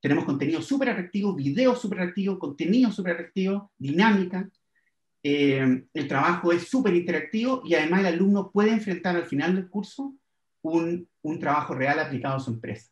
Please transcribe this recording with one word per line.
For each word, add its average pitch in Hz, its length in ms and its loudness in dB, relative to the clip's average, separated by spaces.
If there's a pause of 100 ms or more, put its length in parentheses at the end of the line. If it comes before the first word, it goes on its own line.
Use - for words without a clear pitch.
Tenemos 151 240 2
contenido 143 360 -2
súper 269 280 0
atractivo, 196 460 -2
videos 147 460 2
súper 185 200 -4
atractivos, 185 400 -2
contenido 175 500 2
súper 180 220 -4
atractivo, 190 640 -4
dinámica. 185 720 2 (720)
Eh, 135 640 2 (100)
el 143 140 -4
trabajo 170 440 2
es 175 160 0
súper 202 280 2
interactivo 214 680 -2
y 165 100 2
además 160 260 2
el 190 60 2
alumno 190 440 2
puede 208 220 4
enfrentar 190 420 -2
al 170 100 0
final 156 300 0
del 190 140 -4
curso 269 460 -10 (480)
un, 165 460 -2 (140)
un 151 160 -6
trabajo 147 360 -2
real 139 260 0
aplicado 139 360 -4
a 131 40 -4
su 135 100 -8
empresa. 113 420 -10